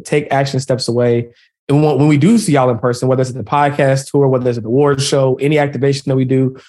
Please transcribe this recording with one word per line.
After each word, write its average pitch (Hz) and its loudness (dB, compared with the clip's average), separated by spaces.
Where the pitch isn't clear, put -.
take 151 -2
action 135 -2
steps 127 -4
away. 120 0
And 147 4
when, 147 2
when 147 4
we 151 4
do 202 4
see 143 0
y'all 127 2
in 113 -2
person, 123 -2
whether 131 2
it's 123 -2
at 123 -10
the 117 -10
podcast 143 0
tour, 143 2
whether 127 0
it's 117 -2
at 104 -10
the 107 -12
award 143 2
show, 135 0
any 147 0
activation 139 -2
that 131 0
we 131 0
do, 131 0